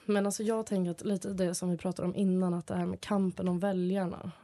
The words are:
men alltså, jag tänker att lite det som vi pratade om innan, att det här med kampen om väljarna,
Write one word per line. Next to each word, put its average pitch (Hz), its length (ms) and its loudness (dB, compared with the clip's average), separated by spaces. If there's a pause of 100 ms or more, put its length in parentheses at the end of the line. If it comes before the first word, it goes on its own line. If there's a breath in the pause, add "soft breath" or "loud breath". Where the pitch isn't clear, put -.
men 202 200 2
alltså, 202 180 -2
jag 220 220 0
tänker 185 260 2
att 165 100 -8
lite 196 320 -2
det 180 220 0
som 180 140 -2
vi 170 80 2
pratade 175 300 -2
om 185 80 -2
innan, 185 380 4
att 170 140 -4
det - 80 -4
här 175 100 0
med 180 160 -4
kampen 190 460 0
om 180 120 2
väljarna, 185 720 0 (120)